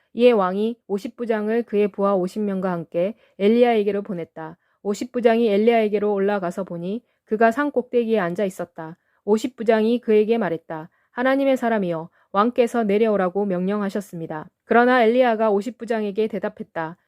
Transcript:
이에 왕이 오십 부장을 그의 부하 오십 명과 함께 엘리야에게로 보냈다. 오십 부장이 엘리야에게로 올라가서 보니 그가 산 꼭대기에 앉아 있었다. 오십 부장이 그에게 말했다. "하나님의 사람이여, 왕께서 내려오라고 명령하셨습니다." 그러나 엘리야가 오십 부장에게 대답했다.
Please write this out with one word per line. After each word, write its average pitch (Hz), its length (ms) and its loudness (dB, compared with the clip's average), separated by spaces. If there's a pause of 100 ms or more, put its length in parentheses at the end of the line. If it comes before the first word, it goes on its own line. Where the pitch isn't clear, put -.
(140)
이에 240 180 4
왕이 208 460 0 (100)
오십 202 280 -6
부장을 220 480 -4
그의 208 240 0
부하 202 280 -2
오십 185 260 -4
명과 190 280 -4
함께 175 460 -4 (240)
엘리야에게로 214 640 2
보냈다. 165 560 -12 (260)
오십 208 300 -6
부장이 233 340 2
엘리야에게로 208 680 2
올라가서 196 520 -2
보니 180 360 -8 (220)
그가 226 280 2
산 285 200 -2
꼭대기에 240 480 0
앉아 180 240 -2
있었다. 175 540 -8 (260)
오십 220 320 -2
부장이 226 460 2
그에게 214 360 2
말했다. 165 520 -6 (220)
"하나님의 269 440 2
사람이여, 190 540 -2 (240)
왕께서 233 500 0
내려오라고 202 640 0
명령하셨습니다." 185 1040 -6 (160)
그러나 247 380 4
엘리야가 226 460 4
오십 208 280 -2
부장에게 214 500 -4
대답했다. 185 680 -8 (100)